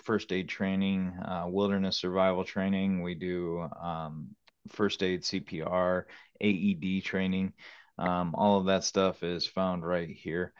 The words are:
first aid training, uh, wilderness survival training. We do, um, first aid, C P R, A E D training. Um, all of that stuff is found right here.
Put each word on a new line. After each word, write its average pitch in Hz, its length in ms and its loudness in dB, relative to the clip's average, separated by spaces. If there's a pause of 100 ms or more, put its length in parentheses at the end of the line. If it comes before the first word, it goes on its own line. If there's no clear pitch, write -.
first 104 300 0
aid 92 160 -2
training, 95 640 0 (120)
uh, 87 220 -4
wilderness 98 500 2
survival 92 460 2
training. 95 580 0
We 87 140 -4
do, 87 500 -4 (160)
um, 78 540 -8 (320)
first - 360 0
aid, 92 200 0
C - 160 -4
P 82 220 -8
R, 90 440 0 (360)
A 104 60 2
E 98 260 4
D 92 280 -2
training. 95 520 0 (440)
Um, 87 380 0
all 101 240 6
of 95 60 0
that 95 180 4
stuff 95 400 2
is 87 240 -2
found 90 400 -2
right 87 220 0
here. 87 500 -4